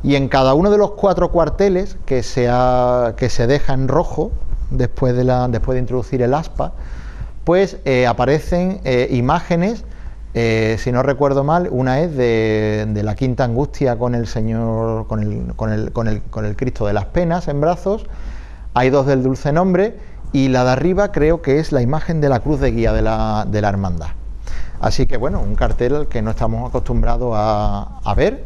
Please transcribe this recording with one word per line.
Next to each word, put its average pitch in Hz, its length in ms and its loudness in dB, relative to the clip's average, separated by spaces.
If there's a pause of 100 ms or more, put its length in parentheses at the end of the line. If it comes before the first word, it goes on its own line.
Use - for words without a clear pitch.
Y 139 140 2
en 135 120 0
cada 135 260 4
uno 190 160 4
de 208 80 4
los 208 140 2
cuatro 180 400 0
cuarteles 185 640 0 (100)
que - 180 0
se 123 260 0
ha, 123 640 2
que 127 140 0
se 117 180 2
deja 143 260 4
en 131 140 2
rojo 160 440 0 (380)
después 123 460 0
de 123 80 0
la, 127 240 2
después 127 280 -2
de 127 40 0
introducir 123 420 -2
el 123 120 2
aspa, 147 400 -4 (720)
pues, 185 400 2
eh, 127 200 2
aparecen, 156 760 0
eh, 127 280 2
imágenes, 170 760 0 (480)
eh, 113 460 0
si 127 120 -2
no 123 120 2
recuerdo 139 420 2
mal, 175 260 0
una 127 300 0
es 165 160 -2
de, 110 720 2
de 107 140 -2
la 104 120 -2
Quinta 131 300 0
Angustia 123 520 0
con 123 180 -2
el 117 120 -2
Señor, 113 800 -2
con 110 140 -4
el, 113 340 -4
con 110 160 -4
el, 107 220 -2
con 113 140 -2
el, 107 160 0
con 110 200 -6
el 104 140 -4
Cristo 123 280 -2
de 104 80 0
las 101 120 0
Penas 170 420 -2
en 143 140 -2
brazos, 180 460 -2 (680)
hay 127 160 4
dos 135 160 4
del 135 180 2
Dulce 135 300 0
Nombre, 185 580 0 (240)
y 135 120 4
la 127 160 2
de 127 80 4
arriba 185 400 2
creo 160 320 2
que 139 160 2
es 160 120 -2
la 131 120 2
imagen 151 360 0
de 147 80 2
la 131 120 2
cruz 143 200 0
de 131 120 2
guía 113 200 2
de 110 120 2
la, 110 440 0
de 104 140 0
la 104 80 2
hermandad. 98 380 -2 (720)
Así 135 240 2
que, 131 100 4
bueno, 151 240 0
un - 140 0
cartel 127 540 2
que 110 160 -2
no 110 80 -2
estamos 113 360 -2
acostumbrados 120 680 0
a, 104 680 0
a 101 120 0
ver 160 300 0